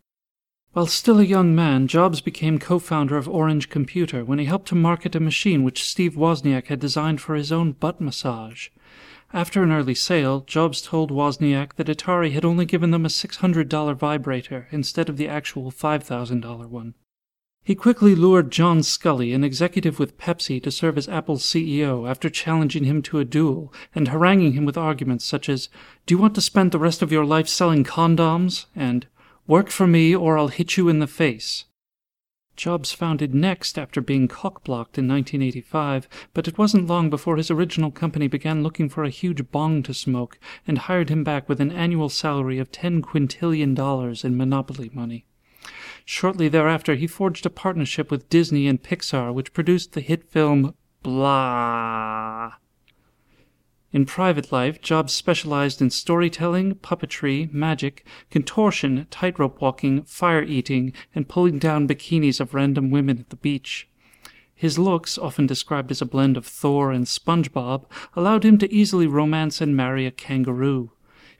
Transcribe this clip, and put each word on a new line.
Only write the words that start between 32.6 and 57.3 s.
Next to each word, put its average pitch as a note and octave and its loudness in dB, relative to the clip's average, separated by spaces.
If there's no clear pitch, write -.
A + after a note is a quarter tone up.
founded D3+ -2
Next F3 0
after C#3+ -4
being C3 2
cock-blocked - -8
in C3 -2
nineteen C3+ -2
eighty-five, C3 -4
but D#3+ -4
it D#3+ -6
wasn't G#3 4
long E3+ 2
before D#3 -2
his D#3+ -2
original E3 0
company D#3 -2
began D#3 -2
looking D#3 -2
for D#3 -6
a C#3+ -2
huge C#3 -6
bong D3+ 0
to C3+ -8
smoke B2 -6
and D3 0
hired F3 -2
him D#3 0
back C#3+ -4
with C#3 -2
an C#3+ 0
annual E3+ 0
salary C#3 -2
of C3 -6
ten F3 -2
quintillion D3+ 0
dollars C3 -4
in B2 0
monopoly C3 -2
money. A#2 -10
Shortly F#3 0
thereafter, D#3 2
he D3+ -2
forged F#3 -4
a F3+ 0
partnership E3 -4
with C3+ -6
Disney D3+ 2
and C3 2
Pixar, B2 -4
which C3 -8
produced F3 0
the D#3 -4
hit D#3+ -4
film D3 2
Blah. A#2 -2
In C#3 2
private F3 -2
life, C3+ 0
Jobs D#3 0
specialized C#3+ -2
in B2+ 2
storytelling, F3 -2
puppetry, D3+ -4